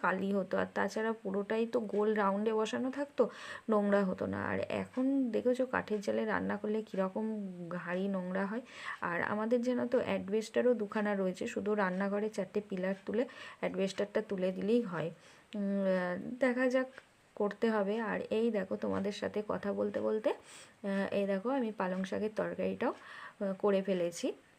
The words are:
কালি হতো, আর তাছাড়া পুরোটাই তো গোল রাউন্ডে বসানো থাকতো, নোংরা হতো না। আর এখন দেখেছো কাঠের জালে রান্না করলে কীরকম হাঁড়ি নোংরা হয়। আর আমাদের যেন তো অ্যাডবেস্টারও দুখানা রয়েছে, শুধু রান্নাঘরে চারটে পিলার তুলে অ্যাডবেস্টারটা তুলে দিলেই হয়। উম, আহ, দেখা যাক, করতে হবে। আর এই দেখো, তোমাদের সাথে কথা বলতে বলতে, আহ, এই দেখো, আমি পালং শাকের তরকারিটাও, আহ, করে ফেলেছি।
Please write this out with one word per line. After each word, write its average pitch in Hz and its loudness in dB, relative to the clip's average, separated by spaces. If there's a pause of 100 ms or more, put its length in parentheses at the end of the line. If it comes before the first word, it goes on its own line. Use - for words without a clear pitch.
কালি 190 2
হতো, 190 0
আর 185 2
তাছাড়া 220 0
পুরোটাই 214 -2
তো 233 0
গোল 208 2
রাউন্ডে 208 2
বসানো 240 0
থাকতো, 269 2 (400)
নোংরা 202 6
হতো 185 0
না। 98 -2
আর - 0 (100)
এখন 254 0
দেখেছো 240 2
কাঠের 202 0
জালে 220 0
রান্না 196 0
করলে 214 -2
কীরকম 190 -2 (520)
হাঁড়ি 180 -2
নোংরা 190 0
হয়। 202 -4 (400)
আর 170 0
আমাদের 226 2
যেন 247 0
তো 247 2
অ্যাডবেস্টারও 214 2
দুখানা 208 0
রয়েছে, 190 0
শুধু 208 0
রান্নাঘরে 202 0
চারটে 202 -2
পিলার 190 -2 (100)
তুলে 214 0 (340)
অ্যাডবেস্টারটা 190 0
তুলে 190 0
দিলেই 196 2
হয়। 170 -4 (440)
উম, 208 -4
আহ, 190 2 (180)
দেখা 254 4
যাক, 262 2 (480)
করতে 208 0
হবে। 214 0
আর 190 -2 (100)
এই 226 2
দেখো, 202 -2
তোমাদের 196 0
সাথে 196 -2
কথা 185 -2
বলতে 208 0
বলতে, 220 2
আহ, - -4
এই 202 2
দেখো, 196 0
আমি 254 0
পালং 185 -2
শাকের 202 -2
তরকারিটাও, 190 0
আহ, - -8
করে 196 4
ফেলেছি। 180 0 (260)